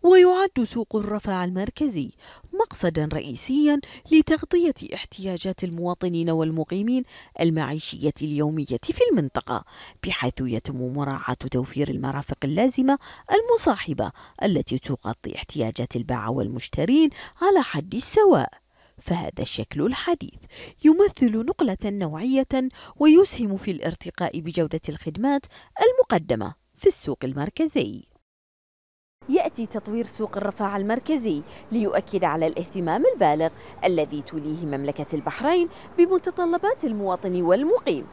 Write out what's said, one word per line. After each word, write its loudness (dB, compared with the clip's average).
ويعد 8
سوق -6
الرفاع -4
المركزي -4
مقصدًا 0
رئيسيًا 0
لتغطية 4
احتياجات -6
المواطنين -2
والمقيمين 0
المعيشية 0
اليومية -2
في -4
المنطقة، -2
بحيث -4
يتم -6
مراعاة -4
توفير -4
المرافق -6
اللازمة 2
المصاحبة 0
التي 0
تغطي -8
احتياجات -6
الباعة -4
والمشترين 0
على 4
حد -6
السواء. 4
فهذا -6
الشكل -4
الحديث -4
يمثل 4
نقلة 0
نوعية -2
ويسهم 6
في -6
الارتقاء -6
بجودة -2
الخدمات -2
المقدمة 2
في 0
السوق 0
المركزي. -4
يأتي 0
تطوير -6
سوق -8
الرفاع -4
المركزي -2
ليؤكد 0
على 0
الاهتمام -2
البالغ 2
الذي 0
توليه -8
مملكة -6
البحرين 0
بمتطلبات 0
المواطن -2
والمقيم 2